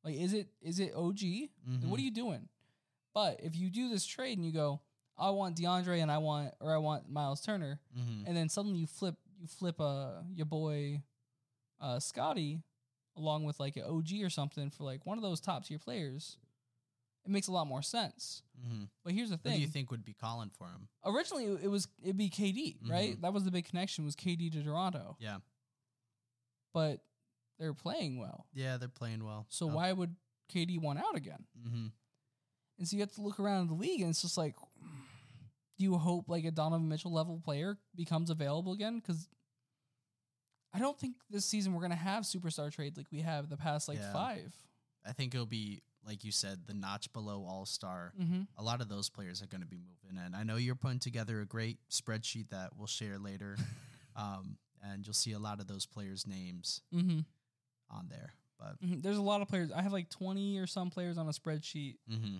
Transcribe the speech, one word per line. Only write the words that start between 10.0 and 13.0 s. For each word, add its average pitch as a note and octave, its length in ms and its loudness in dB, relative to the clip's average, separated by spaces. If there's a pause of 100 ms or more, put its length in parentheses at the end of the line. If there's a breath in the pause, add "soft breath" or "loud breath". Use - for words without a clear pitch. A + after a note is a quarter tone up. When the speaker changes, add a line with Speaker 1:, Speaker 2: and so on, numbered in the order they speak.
Speaker 1:
your D#3 120 0
boy, D3 560 2 (800)
uh, B2+ 200 0
Scotty D#3+ 600 0 (540)